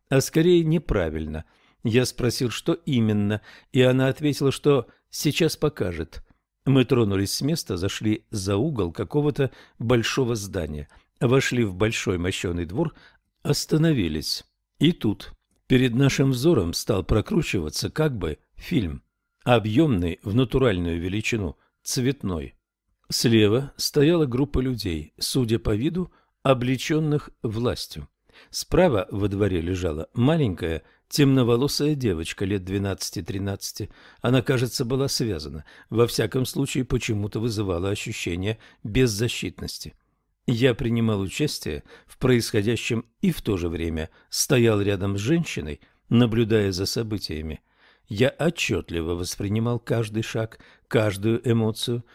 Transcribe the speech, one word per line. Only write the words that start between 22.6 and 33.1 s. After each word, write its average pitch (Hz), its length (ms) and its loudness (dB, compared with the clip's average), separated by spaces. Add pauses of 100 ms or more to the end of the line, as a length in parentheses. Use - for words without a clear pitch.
Слева 113 680 4
стояла 151 500 4
группа 135 320 0
людей, 98 600 -4
судя 113 400 0
по 113 160 0
виду, 160 380 -2 (300)
облеченных 139 880 2 (120)
властью. 107 680 -4 (420)
Справа 147 600 2
во 101 180 -2
дворе 95 320 0
лежала 85 540 -4
маленькая, 117 680 0 (260)
темноволосая 135 840 2
девочка 101 500 -2
лет 98 200 -2
двенадцати-тринадцати. 98 1300 -6 (300)